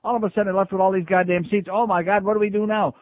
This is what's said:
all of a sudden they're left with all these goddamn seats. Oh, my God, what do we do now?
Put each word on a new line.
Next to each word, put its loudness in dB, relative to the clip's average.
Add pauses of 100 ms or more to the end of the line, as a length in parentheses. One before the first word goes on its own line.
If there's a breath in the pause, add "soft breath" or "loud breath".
all -2
of -2
a 0
sudden 0
they're -2
left 0
with -2
all 4
these -2
goddamn 2
seats. 0
Oh, 0
my 0
God, 0
what 0
do 0
we 2
do -2
now? 0